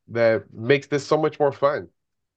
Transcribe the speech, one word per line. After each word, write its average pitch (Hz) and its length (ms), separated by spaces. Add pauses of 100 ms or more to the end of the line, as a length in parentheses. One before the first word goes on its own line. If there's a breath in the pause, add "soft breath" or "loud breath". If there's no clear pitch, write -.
that 113 440
makes 131 360
this 143 180
so 156 100
much 151 240
more 143 120
fun. 135 360 (480)